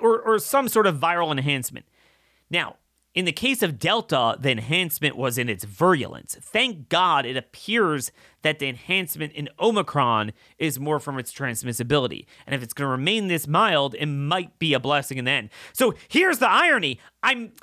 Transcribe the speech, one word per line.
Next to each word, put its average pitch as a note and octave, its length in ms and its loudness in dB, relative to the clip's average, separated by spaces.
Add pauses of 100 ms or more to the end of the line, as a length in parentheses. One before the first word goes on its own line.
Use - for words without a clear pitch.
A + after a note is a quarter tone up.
or, A3+ 180 4
or A3 180 2
some A3+ 300 0
sort G#3+ 180 4
of D#3 120 2
viral E3+ 340 2
enhancement. C3+ 540 -2 (640)
Now, E3+ 260 -4 (360)
in F3+ 120 0
the E3+ 80 -2
case B3+ 280 -2
of D#3+ 200 -2
Delta, C3 580 0
the C3 140 0
enhancement D3 640 -2
was B2 200 -2
in A#2+ 120 -2
its G2+ 160 -6
virulence. C#3+ 760 0
Thank G#3+ 480 -4
God E3 380 4
it C3 100 -4
appears D#3+ 760 -2 (300)
that D#3 180 0
the C3+ 80 -4
enhancement D#3 640 -4
in D3 160 -10 (100)
Omicron C#3 760 2 (260)
is C#3+ 200 -2
more D3 220 -2
from C#3 180 -8
its A#2+ 140 -10
transmissibility. B2 920 -2 (200)
And C#3 80 -4
if B2+ 80 -4
it's A#2 100 -12
gonna C#3+ 160 -4
remain F3+ 380 0
this D#3+ 220 -2
mild, D3+ 480 2
it D3 100 -4
might D3 540 -4
be D#3+ 140 2
a B2 60 2
blessing C3+ 380 -2
in B2 60 -6
the C3 80 0
end. A2 180 -2 (220)
So A#3 220 2 (120)
here's E4+ 320 2
the A#3+ 100 4
irony. A3 520 2 (200)
I'm, A#3+ 320 -2 (100)